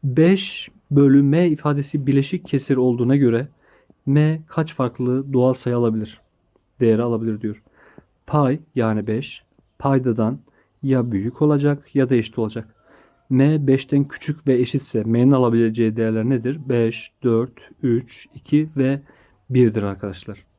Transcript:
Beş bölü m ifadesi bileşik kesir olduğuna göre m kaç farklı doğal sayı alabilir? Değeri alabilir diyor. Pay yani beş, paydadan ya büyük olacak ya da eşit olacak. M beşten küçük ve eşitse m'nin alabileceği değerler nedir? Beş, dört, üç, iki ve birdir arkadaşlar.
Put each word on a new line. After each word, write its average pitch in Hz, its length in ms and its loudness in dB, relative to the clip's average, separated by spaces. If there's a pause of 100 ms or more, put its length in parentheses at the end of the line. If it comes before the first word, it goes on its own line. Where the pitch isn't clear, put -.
Beş 165 640 0 (220)
bölü 139 300 6
m 151 260 2
ifadesi 143 600 -2
bileşik 139 380 -2
kesir 135 320 -2
olduğuna 123 380 2
göre 127 320 2 (580)
m 151 420 0
kaç 160 260 -4
farklı 127 600 -4
doğal 127 200 4
sayı 123 240 -4
alabilir? 110 440 -2 (580)
Değeri 113 220 4
alabilir 113 400 -4
diyor. 104 220 -8 (640)
Pay 147 320 0 (160)
yani 110 320 -2
beş, 110 360 -6 (360)
paydadan 127 600 0 (440)
ya 127 280 0
büyük 110 300 -4
olacak 147 540 0
ya 135 140 2
da 131 60 2
eşit 117 240 -2
olacak. 110 360 -8 (540)
M 139 380 2
beşten 139 400 0
küçük - 400 -8
ve 127 120 2
eşitse 123 460 -4
m'nin 120 260 4
alabileceği 117 640 2
değerler 110 340 -2
nedir? 131 300 -4 (100)
Beş, 117 420 -2 (120)
dört, 117 460 -2 (140)
üç, 120 500 -4
iki 156 440 -2
ve 135 240 -2 (480)
birdir 113 340 2
arkadaşlar. 98 600 -10 (140)